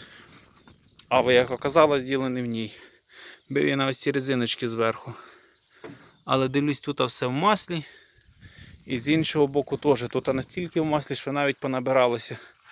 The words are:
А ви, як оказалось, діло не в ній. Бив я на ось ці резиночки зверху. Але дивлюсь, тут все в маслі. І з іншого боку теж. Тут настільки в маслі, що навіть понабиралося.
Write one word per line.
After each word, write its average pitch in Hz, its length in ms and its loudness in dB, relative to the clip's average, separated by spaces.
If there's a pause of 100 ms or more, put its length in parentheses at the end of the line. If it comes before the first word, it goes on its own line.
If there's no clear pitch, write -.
(1080)
А 127 120 4
ви, 123 140 4
як 123 160 6
оказалось, 143 540 4
діло 131 240 -2
не 127 140 -4
в 123 40 -4
ній. 113 300 -6 (720)
Бив 143 200 2
я 139 80 0
на 135 100 0
ось 135 120 -2
ці - 120 -2
резиночки 131 580 -2
зверху. 113 460 -2 (1120)
Але 131 240 2
дивлюсь, 139 320 0
тут 143 200 -6
все 127 260 0
в 123 60 -2
маслі. 175 520 0 (1000)
І 131 120 -4
з 117 100 -4
іншого 156 380 2
боку 139 300 -2
теж. 127 340 2
Тут 131 240 -2
настільки 165 460 -4
в 156 40 0
маслі, 151 320 -2
що - 160 -8
навіть 143 280 0
понабиралося. 127 800 2 (340)